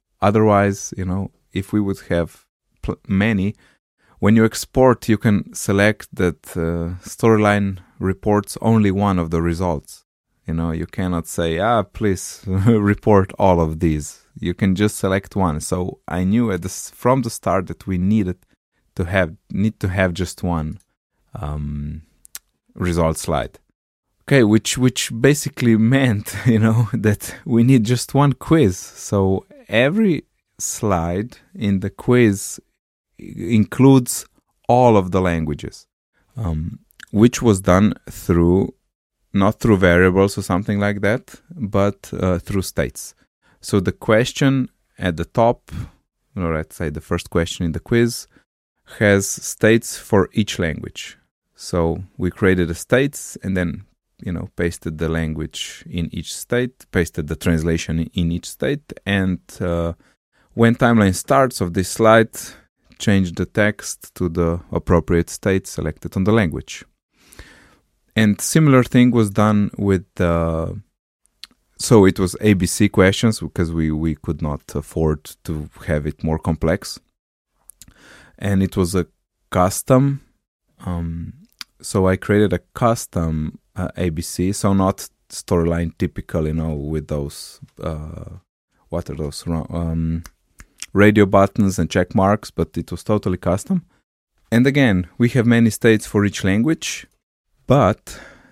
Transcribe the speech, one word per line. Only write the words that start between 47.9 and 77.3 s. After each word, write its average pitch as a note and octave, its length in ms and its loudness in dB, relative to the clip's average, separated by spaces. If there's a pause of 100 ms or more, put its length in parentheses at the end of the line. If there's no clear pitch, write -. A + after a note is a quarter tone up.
has G2 280 2
states - 720 -2
for - 360 0
each - 260 -2
language. - 580 -8 (380)
So E2+ 480 -2 (140)
we F2+ 120 -2
created F2+ 380 2
the E2+ 80 -6
states - 680 -2
and F#2+ 140 -4
then, F2+ 280 -6 (380)
you G2+ 80 -8
know, E2 240 -8
pasted E2+ 420 -6
the D#2+ 120 -4
language D#2 800 -6
in E2+ 240 -6
each - 220 -10
state, - 560 -6
pasted E2 360 -2
the D#2 80 -8
translation E2 640 -2
in, D#2+ 140 -4
in E2+ 180 -2
each F2 180 -8
state, - 440 -6 (120)
and, F#2+ 340 -2 (200)
uh, E2+ 340 -2 (600)
when A#2 220 4
timeline A2 400 2
starts C3+ 460 0
of F2 120 -4
this F#2 160 -2
slide, A2+ 420 4 (680)
change F#2+ 340 2
the E2+ 120 -4
text - 680 -4
to F#2 120 -2
the E2+ 320 0 (120)
appropriate E2+ 580 0
state F#2+ 360 -2
selected - 520 -8
on F#2+ 80 0
the G#2 60 2
language. E2+ 520 -2 (1300)
And G#2+ 260 2
similar C#3 420 4
thing B2 280 4
was A2+ 180 2
done G#2 480 2
with G2 260 0 (120)
the, E2+ 680 -2 (960)
so G#2 260 6
it F#2+ 140 4
was F2+ 220 -2
A G#2+ 120 4
B F2+ 120 2
C G#2 240 2
questions G2+ 500 2
because E2 320 -4
we, D#2+ 200 -2
we D#2 240 -2
could D#2 260 -8
not D2 340 -6
afford D2+ 480 -2 (220)
to D2+ 240 -8 (180)
have D2+ 180 -2
it - 180 -8
more D#2+ 140 -2
complex. - 640 -4 (1400)